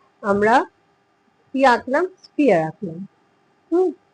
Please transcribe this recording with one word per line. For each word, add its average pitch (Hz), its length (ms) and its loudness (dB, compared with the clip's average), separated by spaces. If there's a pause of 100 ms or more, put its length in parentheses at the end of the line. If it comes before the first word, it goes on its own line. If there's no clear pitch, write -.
(220)
আমরা 214 420 0 (880)
কি 269 120 0
আঁকলাম? 254 420 0 (160)
স্ফিয়ার 202 400 0
আঁকলাম। 165 440 -12 (640)
হুম? 349 200 0 (240)